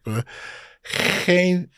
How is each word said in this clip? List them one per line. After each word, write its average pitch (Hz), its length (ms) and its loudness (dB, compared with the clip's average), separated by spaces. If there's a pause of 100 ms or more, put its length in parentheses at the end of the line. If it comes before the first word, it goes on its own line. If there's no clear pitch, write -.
eh, 110 140 -6 (680)
geen 180 960 2